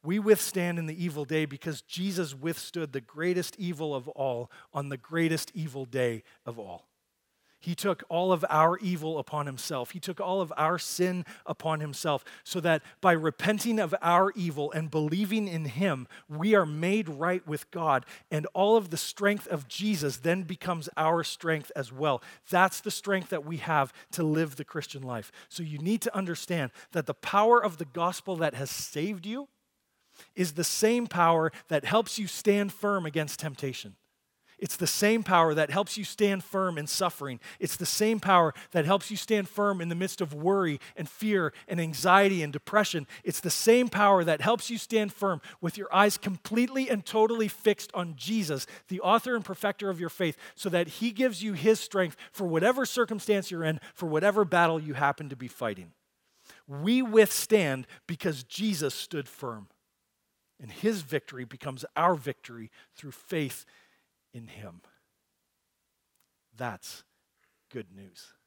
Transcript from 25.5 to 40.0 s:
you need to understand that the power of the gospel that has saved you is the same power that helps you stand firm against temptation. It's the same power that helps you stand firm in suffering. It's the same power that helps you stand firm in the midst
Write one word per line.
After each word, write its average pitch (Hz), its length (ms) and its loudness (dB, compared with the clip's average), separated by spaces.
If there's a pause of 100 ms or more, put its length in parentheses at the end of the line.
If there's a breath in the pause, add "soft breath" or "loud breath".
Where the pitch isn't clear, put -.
you 151 180 -8
need 196 240 0
to 233 120 -4
understand 170 560 -4 (220 loud breath)
that 160 140 -2
the 151 60 -4
power 226 480 6
of 190 140 -2
the 165 80 -8
gospel 175 540 -4
that 160 160 0
has 131 180 -6
saved 175 540 -6
you 254 240 -8 (840 soft breath)
is 175 200 -2
the 165 100 -2
same 233 440 2
power 165 440 4 (160 loud breath)
that 151 160 0
helps 208 340 0
you 208 100 -4
stand 202 440 2
firm 202 340 -2
against 151 360 -4
temptation. 131 560 -8 (640 soft breath)
It's - 140 -6
the 170 120 -2
same 220 360 2
power 165 300 6
that 151 160 2
helps 196 280 -2
you 208 60 -8
stand 196 400 0
firm 185 340 -2
in 151 80 -6
suffering. 143 540 -4 (220 loud breath)
It's - 160 -4
the 175 80 -6
same 214 340 0
power 175 340 6 (180 loud breath)
that 165 120 2
helps 185 260 2
you 214 60 -6
stand 202 320 0
firm 202 320 0
in 170 80 -4
the 170 80 -4
midst 180 240 -4